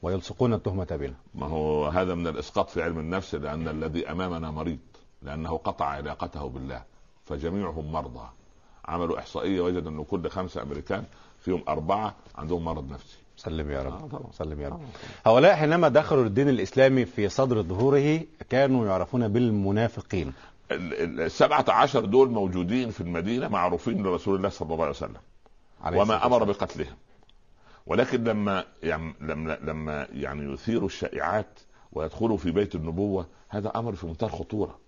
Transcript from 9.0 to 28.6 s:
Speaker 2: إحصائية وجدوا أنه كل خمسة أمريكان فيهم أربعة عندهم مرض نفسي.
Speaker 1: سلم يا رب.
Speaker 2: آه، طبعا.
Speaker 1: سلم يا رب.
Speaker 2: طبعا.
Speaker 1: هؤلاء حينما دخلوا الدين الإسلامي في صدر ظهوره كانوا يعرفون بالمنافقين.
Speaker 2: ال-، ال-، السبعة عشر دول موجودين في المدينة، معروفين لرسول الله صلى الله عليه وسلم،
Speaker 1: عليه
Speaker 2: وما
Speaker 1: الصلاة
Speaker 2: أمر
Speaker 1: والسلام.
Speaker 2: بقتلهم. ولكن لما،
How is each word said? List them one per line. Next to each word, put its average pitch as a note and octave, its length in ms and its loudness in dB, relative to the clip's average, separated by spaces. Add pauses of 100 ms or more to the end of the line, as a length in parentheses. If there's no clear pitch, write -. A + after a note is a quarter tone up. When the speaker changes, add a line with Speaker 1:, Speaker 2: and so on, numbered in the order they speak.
Speaker 2:
إحصائية - 420 -2
وجدوا F2 300 0
أنه D2+ 140 -8
كل F2 260 -4
خمسة F#2 320 -6
أمريكان D2 420 -6 (360)
فيهم F2+ 280 0
أربعة F#2+ 460 -2 (220)
عندهم E2 280 -4
مرض C#2+ 260 -6
نفسي. - 260 -16 (200)
Speaker 1:
سلم D#2+ 340 -6
يا C#2 120 -4
رب. C2+ 100 -6
Speaker 2:
آه، A#2+ 160 -12
طبعا. - 240 -12
Speaker 1:
سلم D2+ 280 -8
يا C#3+ 80 -6
رب. E3+ 80 -8
Speaker 2:
طبعا. - 580 2
Speaker 1:
هؤلاء E3 200 10
حينما D#3+ 340 4
دخلوا C#3 360 6
الدين A2+ 240 4
الإسلامي C3 560 6
في G#2 240 -2
صدر A#2+ 340 2
ظهوره C#3 580 4 (300)
كانوا C3 360 4
يعرفون G2 420 2
بالمنافقين. G2+ 1040 0 (380)
Speaker 2:
ال-، D#2+ 240 -4
ال-، D#2 260 -2
السبعة C3+ 480 4
عشر A2+ 360 4
دول B2 260 6
موجودين G2+ 600 0
في G2 100 -10
المدينة، F#2 480 -2
معروفين F#2 540 0
لرسول F#2+ 340 0
الله F#2+ 120 0
صلى E2 240 -6
الله D#2+ 120 0
عليه C#2+ 120 -2
وسلم، A1 200 -8 (680)
Speaker 1:
عليه F2 160 0
Speaker 2:
وما G#2+ 160 4
Speaker 1:
الصلاة A2+ 120 2
Speaker 2:
أمر A#2 220 4
Speaker 1:
والسلام. G2 200 -2
Speaker 2:
بقتلهم. - 280 -8 (880)
ولكن A#2+ 380 2
لما، G#2 400 0 (180)